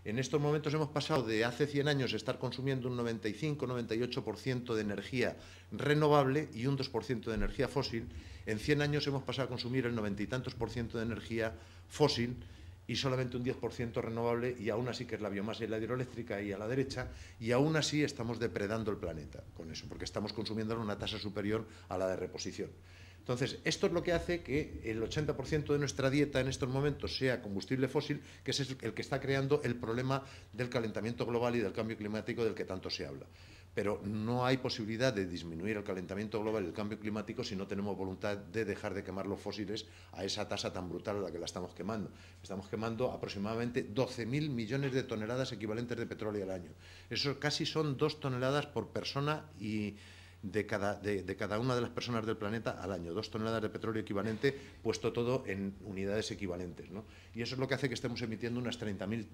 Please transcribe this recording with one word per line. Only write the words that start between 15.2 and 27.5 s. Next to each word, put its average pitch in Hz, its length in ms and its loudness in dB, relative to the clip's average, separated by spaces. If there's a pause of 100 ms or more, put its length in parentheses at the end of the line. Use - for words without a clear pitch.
la 104 60 0
biomasa 101 380 -2
y - 20 0
la 110 120 0
hidroeléctrica 113 560 -2
ahí 101 180 -2
a 95 40 -4
la 104 120 -2
derecha, 131 400 0 (320)
y 113 100 2
aún 143 240 6
así 151 280 4
estamos 117 360 -2
depredando 107 520 0
el 95 60 0
planeta 80 460 -6 (140)
con 80 120 -10
eso, - 200 -8
porque - 160 -6
estamos 104 260 -2
consumiendo 110 480 -2
una 104 180 0
tasa 107 200 -2
superior 104 480 0 (240)
a 92 80 0
la 95 100 4
de 92 80 2
reposición. 90 540 -4 (480)
Entonces, 123 460 0
esto 165 240 2
es 180 60 2
lo 170 100 2
que 175 100 4
hace 170 300 2
que - 400 -2
el 110 180 0
ochenta 147 340 0
por 127 120 -4
ciento 147 260 2
de 143 60 6
nuestra 135 320 2
dieta 143 280 6
en 131 80 4
estos 131 220 0
momentos 139 480 2
sea 131 240 4
combustible 104 460 0